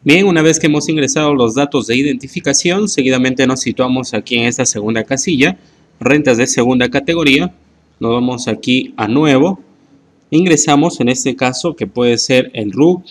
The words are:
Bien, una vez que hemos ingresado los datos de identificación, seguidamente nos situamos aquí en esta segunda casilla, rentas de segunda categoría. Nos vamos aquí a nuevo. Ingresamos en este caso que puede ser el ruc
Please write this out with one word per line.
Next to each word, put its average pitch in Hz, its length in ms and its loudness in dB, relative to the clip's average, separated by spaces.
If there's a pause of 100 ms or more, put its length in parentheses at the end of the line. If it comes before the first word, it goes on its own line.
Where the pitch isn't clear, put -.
Bien, 170 220 4
una 165 160 2
vez 156 180 2
que 165 60 0
hemos 147 240 0
ingresado 147 440 0
los 117 200 2
datos 139 320 -2
de 117 100 0
identificación, 147 920 -2
seguidamente 131 560 0
nos 127 140 0
situamos 127 520 -4
aquí 117 240 -4
en 117 80 0
esta 120 220 -2
segunda 110 380 -2
casilla, 135 540 0 (400)
rentas 135 380 2
de 123 100 2
segunda 123 440 0
categoría. 160 640 0 (460)
Nos 117 120 -2
vamos 123 340 -2
aquí 123 520 -2
a 107 100 -2
nuevo. 147 520 2 (680)
Ingresamos 156 720 2
en 123 80 0
este 127 280 -2
caso 131 380 -4
que 110 120 -6
puede 120 320 0
ser 127 340 0
el 104 200 -6
ruc 170 380 2